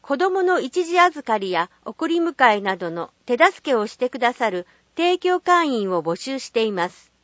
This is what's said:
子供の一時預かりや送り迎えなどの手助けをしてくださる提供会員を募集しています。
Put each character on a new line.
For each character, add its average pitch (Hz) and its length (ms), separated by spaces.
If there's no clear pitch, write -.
子 277 180
供 370 240
の 359 160
一 339 260
時 339 140
預 339 240
か 220 160
り 196 120
や 175 200
送 226 240
り 339 100
迎 277 380
え 202 40
な 196 160
ど 170 140
の 170 220
手 247 100
助 339 240
け 277 140
を 214 120
し - 100
て 247 120
く 254 100
だ 240 140
さ 226 180
る 180 160
提 359 220
供 359 200
会 349 300
員 208 240
を 170 100
募 165 140
集 269 220
し - 120
て 226 140
い 220 80
ま 180 160
す。 - 240